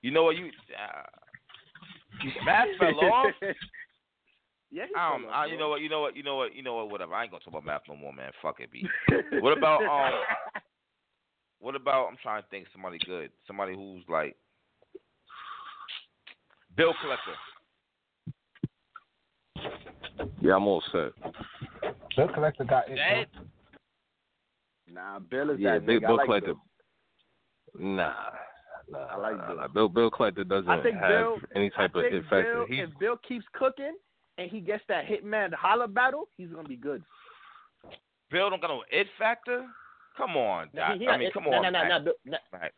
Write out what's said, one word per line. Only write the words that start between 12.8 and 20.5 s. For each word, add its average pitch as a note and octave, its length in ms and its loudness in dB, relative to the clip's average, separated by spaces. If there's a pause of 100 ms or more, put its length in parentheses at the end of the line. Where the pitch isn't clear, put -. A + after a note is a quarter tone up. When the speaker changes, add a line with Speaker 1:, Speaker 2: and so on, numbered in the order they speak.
Speaker 1:
good. F2 260 -6 (160)
Somebody G2+ 280 -4
who's, F#2+ 320 -14
like, D#2+ 280 0 (2500)
Bill E3 240 6
Collector. B2 340 -6 (3000)
Speaker 3:
Yeah, F#2+ 140 8